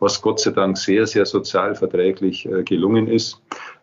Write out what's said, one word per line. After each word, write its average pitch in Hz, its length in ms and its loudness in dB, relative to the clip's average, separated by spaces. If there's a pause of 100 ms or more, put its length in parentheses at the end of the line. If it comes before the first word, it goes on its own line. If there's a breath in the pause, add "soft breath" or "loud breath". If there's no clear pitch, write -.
was 101 220 0
Gott 107 180 0
sei 104 120 0
Dank 95 260 0
sehr, 107 280 2
sehr 101 200 2
sozialverträglich, 92 1200 0
äh, 92 160 -2
gelungen 101 460 2
ist. 117 340 -2 (400 loud breath)